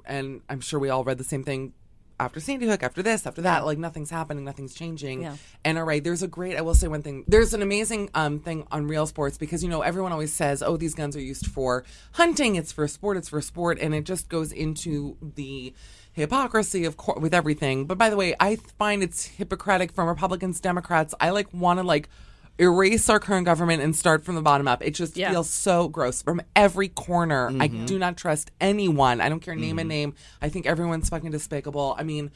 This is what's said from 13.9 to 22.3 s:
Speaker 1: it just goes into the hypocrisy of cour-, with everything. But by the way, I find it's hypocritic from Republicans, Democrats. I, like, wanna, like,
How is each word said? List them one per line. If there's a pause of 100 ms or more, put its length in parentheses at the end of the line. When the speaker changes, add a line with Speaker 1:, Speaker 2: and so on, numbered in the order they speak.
Speaker 1:
it
just
goes
into
the (380)
hypocrisy
of
cour-,
with
everything.
But
by
the
way,
I
find
it's
hypocritic
from
Republicans,
Democrats.
I,
like,
wanna,
like, (520)